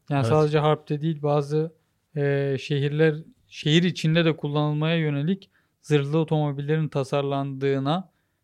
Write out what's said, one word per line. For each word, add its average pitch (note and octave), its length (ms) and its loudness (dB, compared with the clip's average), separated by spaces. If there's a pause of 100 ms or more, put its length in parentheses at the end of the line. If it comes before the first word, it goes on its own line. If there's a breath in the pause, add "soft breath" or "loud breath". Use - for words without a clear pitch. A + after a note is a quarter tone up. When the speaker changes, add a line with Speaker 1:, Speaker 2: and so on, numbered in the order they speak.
(100)
Speaker 1:
Yani C#3+ 100 0
Speaker 2:
Evet. B2 60 2
Speaker 1:
sadece D3+ 320 4
harpte D3+ 420 0
değil, D3+ 220 -4
bazı, D3+ 500 0 (440)
e, C#3 440 0
şehirler, D3+ 540 0 (340)
şehir D#3 340 2
içinde E3 420 2
de D#3+ 120 2
kullanılmaya D3+ 600 -2
yönelik D#3 540 -2 (320)
zırhlı D3 360 0
otomobillerin D3+ 680 0
tasarlandığına C#3 1200 -2 (320)